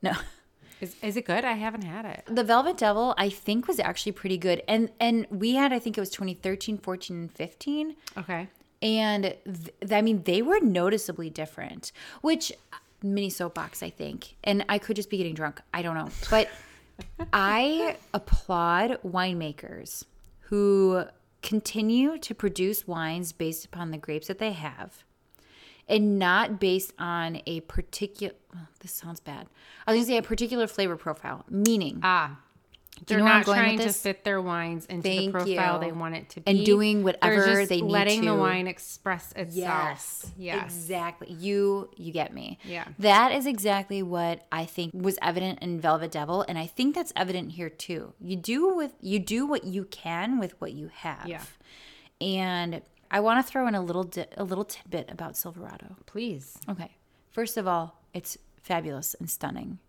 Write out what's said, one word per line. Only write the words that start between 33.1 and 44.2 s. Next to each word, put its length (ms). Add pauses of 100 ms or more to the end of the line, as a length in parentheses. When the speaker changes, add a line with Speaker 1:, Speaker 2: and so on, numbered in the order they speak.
Speaker 1:
know 80
where 80
I'm 60
Speaker 2:
not 80
Speaker 1:
going 100
with 80
Speaker 2:
trying 140
to 60
Speaker 1:
this? 160
Speaker 2:
fit 220
their 160
wines 460
into 240
Speaker 1:
Thank 240
Speaker 2:
the 100
profile 300
Speaker 1:
you. 80
Speaker 2:
they 100
want 240
it 140
to 160
Speaker 1:
And 140
Speaker 2:
be. 40
Speaker 1:
doing 340
Speaker 2:
They're 80
Speaker 1:
whatever 400 (120)
Speaker 2:
just 120
Speaker 1:
they 120
need 100
Speaker 2:
letting 300
the 60
Speaker 1:
to. 80
Speaker 2:
wine 320
express 680
itself. 240
Speaker 1:
Yes, 800
Speaker 2:
Yes. 260 (100)
Speaker 1:
exactly. 600
You, 640
you 160
get 200
me. 300
Speaker 2:
Yeah. 220 (140)
Speaker 1:
That 340
is 120
exactly 580
what 500